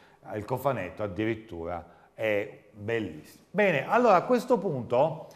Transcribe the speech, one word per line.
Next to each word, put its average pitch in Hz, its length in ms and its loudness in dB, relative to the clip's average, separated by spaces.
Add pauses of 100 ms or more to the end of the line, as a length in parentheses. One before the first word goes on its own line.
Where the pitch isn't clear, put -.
(360)
il 104 100 -6
cofanetto 107 580 -4
addirittura 90 920 -6 (180)
è 107 580 -2
bellissimo. 104 800 -6
Bene, 175 360 2
allora 214 280 6
a 170 80 4
questo 247 340 2
punto 147 800 0